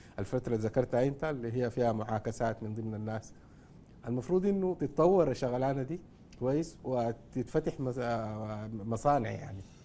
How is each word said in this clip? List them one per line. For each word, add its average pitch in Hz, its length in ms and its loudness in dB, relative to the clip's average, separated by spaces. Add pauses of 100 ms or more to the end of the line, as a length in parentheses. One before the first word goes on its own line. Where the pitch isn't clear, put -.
(180)
الفتره 123 360 -2
اللي 110 120 0
ذكرتها 123 380 2
انت 139 200 0
اللي 123 280 -2
هي 123 180 0
فيها 117 220 2
معاكسات 110 720 -2
من 107 120 -6
ضمن 110 200 -4
الناس. 110 380 -6 (760)
المفروض 170 380 2
انه 190 340 2
تتطور 160 500 6
الشغلانه 131 520 0
دي، 147 180 -6 (380)
كويس؟ 147 460 0
وتتفتح 127 960 -2
مس-، 131 180 -2
آه، 110 680 -4
مصانع 110 640 0
يعني. 95 320 -8 (220)